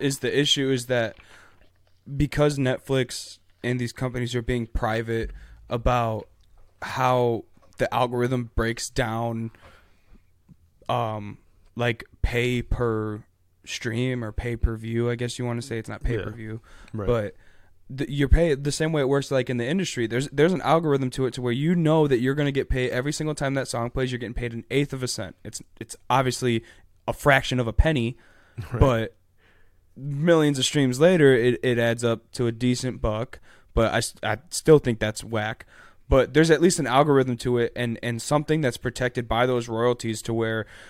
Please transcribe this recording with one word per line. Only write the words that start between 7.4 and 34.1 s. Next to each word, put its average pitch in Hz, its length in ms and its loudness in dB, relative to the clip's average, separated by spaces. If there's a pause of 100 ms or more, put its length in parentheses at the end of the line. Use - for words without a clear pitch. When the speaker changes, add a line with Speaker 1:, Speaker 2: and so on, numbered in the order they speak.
Speaker 1:
the - 160 -2
algorithm 123 600 0
breaks 113 360 -4
down, 113 640 -4 (1400)
um, 107 500 -4 (360)
like, 117 300 -2 (180)
pay 123 400 0
per 110 600 -2 (420)
stream 123 600 -4
or 107 80 -10
pay 120 240 -6
per 117 200 -2
view, 117 340 -2
I 120 40 -2
guess 120 240 -6
you 123 60 -6
wanna 120 180 -4
say. 117 160 -8
It's 110 100 -10
not 107 140 -12
Speaker 2:
Yeah. - 60 -2
Speaker 1:
pay 117 140 -2
per 101 80 -8
view, 110 300 -10 (320)
Speaker 2:
Right. 104 140 -6
Speaker 1:
but 110 280 -2 (540)
the, 135 220 -6
you're 143 180 0
pay 160 260 6
the 143 180 -4
same 160 200 -2
way 151 100 2
it 131 60 2
works, 139 220 0
like, 127 200 0
in 123 80 -2
the 120 80 -2
industry. 147 400 -2
There's, 127 220 -2
there's 151 240 4
an 160 100 -2
algorithm 143 480 2
to 131 160 -2
it 113 80 -6
to 123 80 -10
where 123 100 0
you 151 220 2
know 160 320 4
that 135 120 2
you're 127 160 0
gonna 143 180 0
get 139 160 -2
paid 127 220 0
every 131 220 -4
single 156 220 -4
time 139 200 -2
that 131 140 -2
song 117 220 -4
plays. 131 220 -2
You're 123 60 -4
getting 117 160 -8
paid 120 180 -6
an 117 180 -10
eighth 139 220 0
of 131 100 -8
a 127 60 -4
cent. - 360 -8
It's, - 160 -14 (200)
it's - 160 -14 (120)
obviously 123 540 0 (460)
a 117 40 0
fraction 135 480 2
of 120 60 -2
a 110 60 -4
penny, 131 440 2 (400)
Speaker 2:
<laughs> - 160 -12
Right. 120 80 2
Speaker 1:
but 117 360 2 (800)
millions 147 640 2
of 127 60 -2
streams 131 360 2
later, 160 340 8
it, 120 280 4
it 123 160 2
adds 117 260 0
up 113 280 -2
to 123 140 -2
a 117 60 0
decent 123 480 -2
buck. 110 400 -4 (340)
But 113 180 4
I 113 60 2
s-, - 240 -4